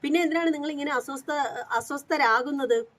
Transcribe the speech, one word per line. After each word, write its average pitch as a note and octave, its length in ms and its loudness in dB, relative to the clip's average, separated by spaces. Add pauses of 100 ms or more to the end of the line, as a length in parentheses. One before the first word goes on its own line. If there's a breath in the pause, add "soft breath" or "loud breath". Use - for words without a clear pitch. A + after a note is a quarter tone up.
പിന്നെ D4+ 180 2
എന്തിനാണ് E4 340 2
നിങ്ങൾ D4 160 -4
ഇങ്ങനെ C#4+ 240 -4
അസ്വസ്ഥ-, C4 760 -4
അസ്വസ്ഥരാകുന്നത്? B3+ 1160 0 (120)